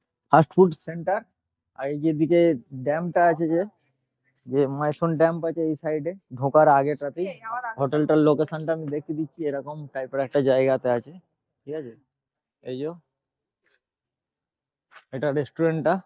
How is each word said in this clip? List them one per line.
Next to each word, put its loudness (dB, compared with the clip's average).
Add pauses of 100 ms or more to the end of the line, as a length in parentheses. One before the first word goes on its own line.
(300)
ফাস্ট 6
ফুড 8 (160)
সেন্টার, -4 (580)
আর -8
এই -6
যে 0
এদিকে 4 (460)
ড্যামটা -2 (100)
আছে -2
যে, 2 (880)
যে 0 (180)
মাইথন -2 (100)
ড্যাম 4 (140)
আছে -4
এই -2
সাইডে, -4 (260)
ঢোকার 4 (100)
আগেটাতেই। -4 (540)
হোটেলটার 2
লোকেশনটা -2
আমি -10
দেখে -8
দিচ্ছি, -8
এরকম -8 (180)
টাইপের -6
একটা 0
জায়গাতে 2
আছে, -8 (500)
ঠিক -14
আছে? -14 (720)
এই -10
যে -8 (2250)
এটা -4 (100)
রেস্টুরেন্টটা। 0 (120)